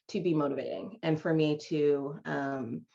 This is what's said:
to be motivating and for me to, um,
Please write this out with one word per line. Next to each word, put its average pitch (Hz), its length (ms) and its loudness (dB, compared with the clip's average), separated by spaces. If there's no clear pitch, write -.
to 196 120 -2
be 170 140 2
motivating 139 640 -2
and 160 180 2
for 165 140 0
me 151 240 4
to, 147 560 2
um, 139 560 -4